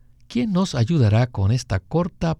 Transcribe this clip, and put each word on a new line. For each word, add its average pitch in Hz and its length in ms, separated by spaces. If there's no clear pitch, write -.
quien 233 240
nos 180 240
ayudará 117 500
con 98 240
esta 113 300
corta 170 600